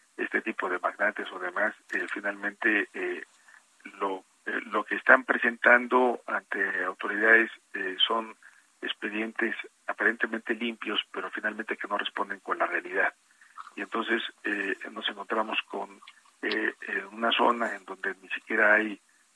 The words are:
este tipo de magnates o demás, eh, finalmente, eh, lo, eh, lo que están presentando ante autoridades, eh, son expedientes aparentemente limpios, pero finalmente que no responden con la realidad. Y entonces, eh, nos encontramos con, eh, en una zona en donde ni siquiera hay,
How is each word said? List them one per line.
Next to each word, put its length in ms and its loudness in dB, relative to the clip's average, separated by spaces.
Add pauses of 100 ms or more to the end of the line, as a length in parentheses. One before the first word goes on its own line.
(180)
este 240 -2
tipo 280 -4
de 100 -2
magnates 520 -2
o 80 -10
demás, 340 -2 (180)
eh, 200 -4
finalmente, 800 -2
eh, 320 -6 (720)
lo, 260 -4 (200)
eh, 200 -4
lo 180 -2
que 120 -4
están 280 6
presentando 1040 4
ante 560 -2
autoridades, 640 4 (240)
eh, 220 -6 (100)
son 300 0 (460)
expedientes 720 -4 (320)
aparentemente 680 0
limpios, 440 -4 (120)
pero 180 -8
finalmente 480 -6
que 100 -8
no 100 -2
responden 420 -4
con 180 -4
la 80 0
realidad. 480 -2 (640)
Y 60 -8
entonces, 400 -2 (220)
eh, 320 -2 (160)
nos 160 -6
encontramos 500 -4 (120)
con, 320 -8 (400)
eh, 320 -2 (140)
en 200 -4
una 240 -2
zona 440 2
en 100 -14
donde 360 -6
ni 80 -16
siquiera 460 4
hay, 240 2 (360)